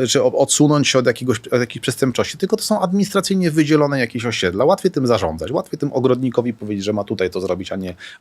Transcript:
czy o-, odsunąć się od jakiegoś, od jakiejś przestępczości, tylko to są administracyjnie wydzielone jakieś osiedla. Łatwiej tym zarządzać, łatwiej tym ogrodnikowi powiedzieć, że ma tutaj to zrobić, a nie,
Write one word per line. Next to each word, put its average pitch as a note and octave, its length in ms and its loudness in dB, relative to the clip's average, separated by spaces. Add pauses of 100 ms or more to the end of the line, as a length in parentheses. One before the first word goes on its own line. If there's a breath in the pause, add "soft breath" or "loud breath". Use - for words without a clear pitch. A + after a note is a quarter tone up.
czy B2+ 140 2
o-, B2+ 100 4
odsunąć D3 560 4
się C3 100 2
od B2+ 80 2
jakiegoś, B2 320 0
od - 220 -2
jakiejś A#2+ 220 -6
przestępczości, - 560 -2
tylko - 180 -2
to - 60 -6
są G#3+ 180 -2
administracyjnie F#3+ 720 0
wydzielone D3 500 2
jakieś A#2 260 -4
osiedla. G2 380 0
Łatwiej F#3 260 2
tym C3+ 160 0
zarządzać, F#2+ 440 0
łatwiej - 280 -4
tym C#3+ 140 -4
ogrodnikowi B2 600 0
powiedzieć, G#2 300 -6
że G#2 80 0
ma G#2 120 -2
tutaj F#2+ 260 -2
to F#2 100 -6
zrobić, F#2 320 -4
a F#2+ 40 -6
nie, F2+ 180 -8 (260 loud breath)